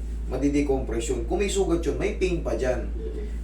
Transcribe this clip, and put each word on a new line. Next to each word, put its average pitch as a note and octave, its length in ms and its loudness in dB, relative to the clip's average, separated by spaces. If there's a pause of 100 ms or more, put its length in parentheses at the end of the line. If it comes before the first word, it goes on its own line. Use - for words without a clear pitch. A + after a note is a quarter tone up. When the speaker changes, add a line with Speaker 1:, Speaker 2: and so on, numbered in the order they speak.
(320)
Speaker 1:
madidecompress C3+ 800 2
yun. A#2 160 -2
Kung F#3 160 2
may F#3+ 80 0
sugat F3 320 2
yun, C3+ 160 0
may G3+ 160 0
pain F3 240 2
pa - 160 -2
dyan. B2 400 0
Speaker 2:
Mm-mm. - 320 -4 (160)